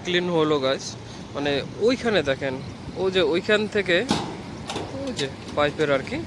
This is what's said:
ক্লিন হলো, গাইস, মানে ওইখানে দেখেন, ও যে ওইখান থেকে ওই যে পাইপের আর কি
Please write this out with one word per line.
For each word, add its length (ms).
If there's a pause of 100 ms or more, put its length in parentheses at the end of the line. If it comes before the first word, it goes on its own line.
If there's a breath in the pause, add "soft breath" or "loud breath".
ক্লিন 200 (100)
হলো, 200 (100)
গাইস, 200 (500 loud breath)
মানে 160 (360)
ওইখানে 320 (100)
দেখেন, 240 (480)
ও 20 (120)
যে 60 (120)
ওইখান 280 (140)
থেকে 220 (1040)
ওই 180
যে 80 (300)
পাইপের 400
আর 120
কি 160